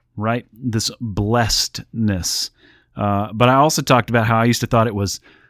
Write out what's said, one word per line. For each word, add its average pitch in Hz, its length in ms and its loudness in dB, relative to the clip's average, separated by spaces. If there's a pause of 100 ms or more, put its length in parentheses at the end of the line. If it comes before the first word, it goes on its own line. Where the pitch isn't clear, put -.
(180)
right? 113 340 -4
This 113 480 -4
blessedness. 107 1500 -2 (460)
Uh, 104 340 -2
but 117 160 0
I 127 60 2
also 139 280 2
talked 127 280 2
about 113 180 2
how 117 120 2
I 113 40 2
used 120 160 2
to 120 80 -4
thought 113 200 2
it 101 80 -6
was, 98 260 -4 (280)